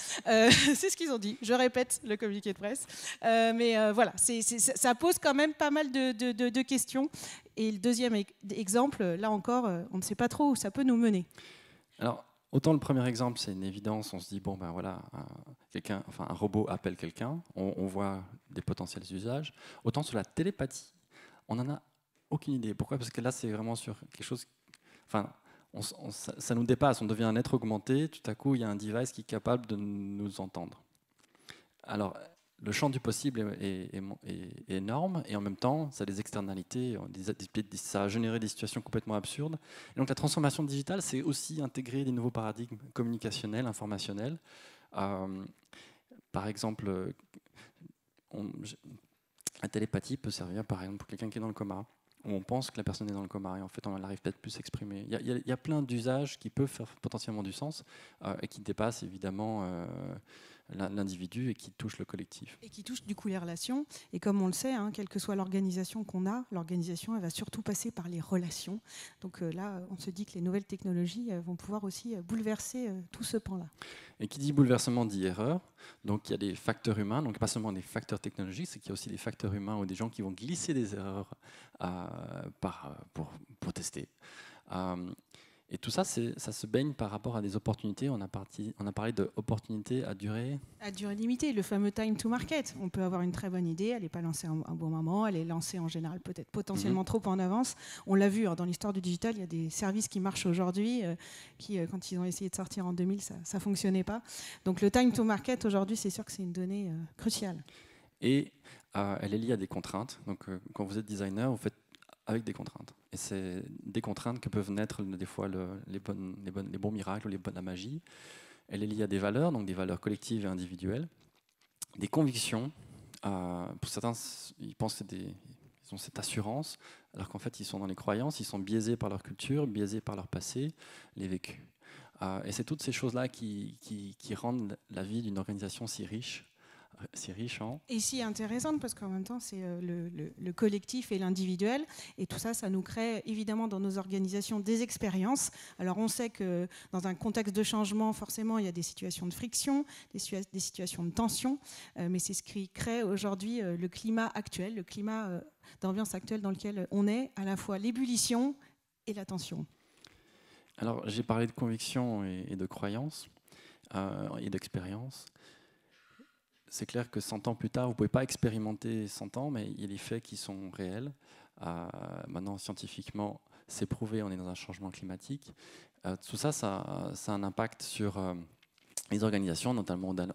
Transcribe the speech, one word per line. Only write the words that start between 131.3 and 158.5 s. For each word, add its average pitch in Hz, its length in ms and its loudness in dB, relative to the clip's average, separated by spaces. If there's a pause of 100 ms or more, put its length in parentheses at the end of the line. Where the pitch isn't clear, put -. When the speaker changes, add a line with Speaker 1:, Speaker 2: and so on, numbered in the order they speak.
Speaker 2:
Euh, 95 220 -2
et 101 80 -4
c'est 117 120 -2
toutes 151 180 -4
ces 131 100 0
choses-là 123 360 0
qui, 107 520 -6
qui, 101 380 -8
qui - 180 -6
rendent 120 420 -2 (120)
la 95 120 -4
vie 110 200 -2
d'une 101 160 -2
organisation 101 500 -4
si 104 180 -6
riche, - 420 -8 (640)
si - 180 -8
riche 113 280 -6
en 120 280 -6
Speaker 1:
Et 233 100 0
si 247 240 0
intéressante, 233 580 -2
parce 247 140 -4
qu'en 202 140 -8
même 190 160 -2
temps, 240 160 -6
c'est, 202 240 -8
euh, 175 160 -4
le, 175 300 -2
le, 156 280 -8
le 180 140 -4
collectif 208 580 2
et 196 80 0
l'individuel. 190 680 2 (320)
Et 185 120 -4
tout - 100 -6
ça, 226 160 -2
ça 202 160 -2
nous 190 120 2
crée 226 440 -2
évidemment 220 400 0
dans 202 140 0
nos 196 180 0
organisations 196 640 0
des 226 220 4
expériences. 214 680 2 (300)
Alors 180 180 2
on 220 80 4
sait 226 240 0
que 180 380 0 (240)
dans 185 160 0
un 185 80 0
contexte 208 400 0
de 214 80 6
changement, 214 480 2
forcément, 220 460 0
il 202 80 2
y - 20 0
a 175 40 -2
des 170 100 -2
situations 180 440 -4
de 175 80 -2
friction, 277 500 2 (280)
des 196 80 -6
situa-, 196 320 -4
des 185 80 -4
situations - 420 -4
de 170 80 0
tension. 247 480 2 (400)
Euh, 175 100 0
mais 180 120 2
c'est 196 140 -2
ce - 100 -4
qui 190 240 -6
crée 233 340 -2
aujourd'hui, 202 600 0
euh, 175 140 0
le 175 120 0
climat 226 460 0
actuel, 208 420 -4
le 185 80 -4
climat, 214 420 -4
euh, 175 140 -2 (400)
d'ambiance 196 340 0
actuelle 214 260 -2
dans 196 100 0
lequel 196 420 -2
on 202 160 6
est, 247 260 2
à 196 100 -4
la 196 120 2
fois 190 220 -2
l'ébullition 240 760 2 (540)